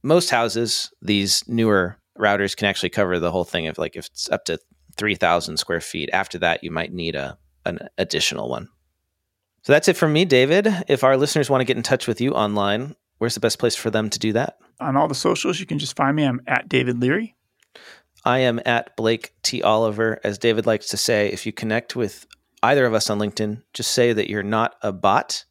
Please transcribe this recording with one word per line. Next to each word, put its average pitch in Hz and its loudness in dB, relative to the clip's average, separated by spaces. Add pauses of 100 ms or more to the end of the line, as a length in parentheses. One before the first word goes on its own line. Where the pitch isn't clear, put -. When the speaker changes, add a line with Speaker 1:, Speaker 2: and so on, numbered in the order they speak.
Speaker 1:
Most 175 2
houses, 117 0 (120)
these 101 2
newer 107 2 (200)
routers 101 2
can 104 0
actually 92 -2
cover 90 0
the 85 0
whole 90 0
thing 82 -4
if, 78 -6
like, 80 -6
if - -14
it's - -12
up - -2
to 82 -4 (380)
three 104 -2
thousand 82 0
square 85 -4
feet. - -8
After 92 -2
that, 85 0
you 82 -8
might 82 -6
need 82 -6
a, 69 -8 (280)
an - -6
additional 64 -4
one. 62 -8 (920)
So 143 4
that's 151 6
it 170 2
from 156 2
me, 160 4
David. 156 4 (200)
If 135 2
our 131 6
listeners 143 0
wanna 131 2
get 117 0
in 117 -6
touch - 0
with 117 -2
you 131 0
online, 104 0 (220)
where's 117 -2
the 107 -6
best - 0
place 120 0
for - -4
them 110 -2
to - -6
do 113 -2
that? 117 -2 (200)
Speaker 2:
On 135 -4
all 147 2
the 139 -4
socials, 170 -2
you 185 -10
can 147 -6
just 139 -8
find 139 2
me. 151 0
I'm 127 -2
at 127 -2
David 123 0
Leary. 175 -2 (880)
Speaker 1:
I 127 4
am 120 2
at 117 -2
Blake 110 -2 (100)
T - -4
Oliver. 110 2
As 104 -2
David 113 2
likes 110 0
to 107 -4
say, 104 0
if - -10
you 110 -6
connect 113 -4
with 113 -6 (360)
either 131 4
of 113 2
us 107 0
on 104 0
LinkedIn, 107 -4 (100)
just - -6
say 120 4
that 107 -2
you're 101 -4
not 110 0
a 107 -2
bot. 98 0